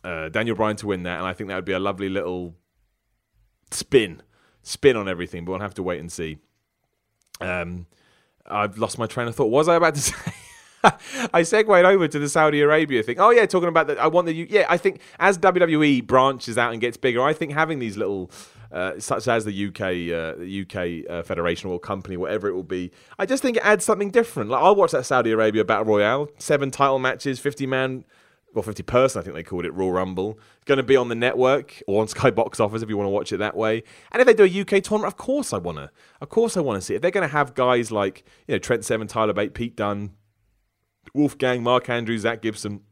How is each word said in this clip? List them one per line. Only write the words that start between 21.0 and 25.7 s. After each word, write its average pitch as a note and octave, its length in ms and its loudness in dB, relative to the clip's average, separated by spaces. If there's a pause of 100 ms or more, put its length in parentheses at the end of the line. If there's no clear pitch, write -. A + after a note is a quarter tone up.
uh, E2+ 140 -8
federation F2 480 -4
or F2+ 80 -6
company, F#2+ 380 -10
whatever F#2 300 -4
it F#2+ 60 -2
will F#2 80 -6
be, F2+ 300 -8 (260)
I G3 80 -2
just C4 160 -2
think A#3+ 160 -2
it - 80 -2
adds G#3 180 2
something G3+ 280 -2
different. E3+ 400 -2
Like, C3 100 0
I'll F#3+ 140 6
watch F#3+ 160 4
that C3 160 -2
Saudi A#2+ 240 2
Arabia A2 340 2
Battle A2 200 0